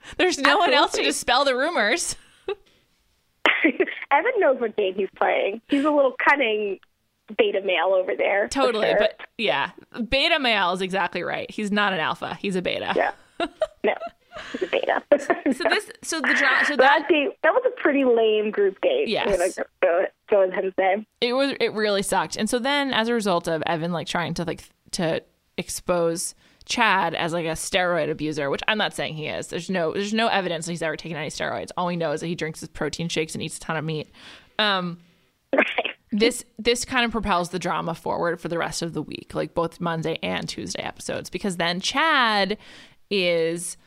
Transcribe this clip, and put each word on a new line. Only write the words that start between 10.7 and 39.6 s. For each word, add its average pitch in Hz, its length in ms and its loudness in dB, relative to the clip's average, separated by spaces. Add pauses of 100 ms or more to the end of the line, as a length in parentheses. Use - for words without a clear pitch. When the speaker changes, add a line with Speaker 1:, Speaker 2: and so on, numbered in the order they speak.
Speaker 1:
is 185 100 -2
exactly 180 420 -2
right. 143 280 -6
He's 208 200 -4
not 202 220 2
an - 60 -2
alpha. 156 400 -4
He's 196 160 -2
a 185 60 -2
beta. - 340 -2
Speaker 2:
Yeah. - 160 2 (280)
Speaker 1:
<laughs> 339 80 -2 (360)
Speaker 2:
No, - 100 2 (580)
he's - 120 -8
a - 40 -2
beta. - 440 0
<laughs> 294 440 2
Speaker 1:
So - 140 -6
this, 381 200 0 (140)
so 330 160 -4
the 277 140 2
dra-, 269 320 4
so 294 100 0
Speaker 2:
That - 20 -4
Speaker 1:
that 285 320 6
Speaker 2:
date, 302 200 4 (140)
that 320 100 6
was 494 120 2
a 494 160 -4
pretty 277 240 4
lame 220 460 4
group 196 300 2
date. 143 260 0
Speaker 1:
Yes. 202 240 0
Speaker 2:
I'm 190 60 2
gonna 180 140 2 (300)
go, 180 240 4 (240)
go 196 160 6
with 185 80 0
him 190 240 -2
say. 190 280 2 (160)
Speaker 1:
It 240 120 2
was, 269 280 2
it 226 120 2
really 208 280 0
sucked. 185 340 -2
And 208 140 -2
so 247 100 2
then 277 340 0
as 220 140 2
a 240 60 2
result 196 340 0
of 160 180 0
Evan, 170 280 -2
like, 160 140 -6
trying 170 280 -2
to, 175 80 -4
like, 160 200 -8 (280)
to 160 320 -2 (340)
expose 170 800 -2 (300)
Chad 190 500 2
as, 160 180 -2
like, 170 120 -2
a 160 60 -2
steroid 175 600 0
abuser, 147 380 -4
which 147 180 -2
I'm 220 100 2
not 180 160 0
saying 156 220 -6
he 156 120 -8
is. - 200 -6
There's 170 220 -6
no, 175 240 0
there's 202 200 -4
no 220 140 2
evidence 170 380 -2
that 175 80 -6
he's 165 100 -6
ever 156 140 -2
taken 165 200 -10
any 151 120 -6
steroids. 117 480 -6
All 180 100 0
we 175 80 -2
know 165 160 0
is 151 100 -2
that 165 60 -6
he 175 80 -4
drinks 160 240 -6
his 156 100 -14
protein 156 400 -6
shakes 160 260 -2
and - 80 -8
eats 160 140 -8
a - 40 -18
ton 160 160 -4
of 156 80 -4
meat. 156 240 -6 (500)
Um, 185 400 -2 (560)
Speaker 2:
Right. 285 100 4 (460)
Speaker 1:
this, 226 320 0 (160)
this 240 240 0
kind 247 220 0
of 233 60 -2
propels 196 400 0
the 180 80 -4
drama 165 360 -4
forward - 460 -4
for 170 80 -6
the 170 80 -4
rest 156 240 -4
of 170 120 -4
the 156 80 -4
week, - 320 -12
like, 156 200 -4
both 165 260 -2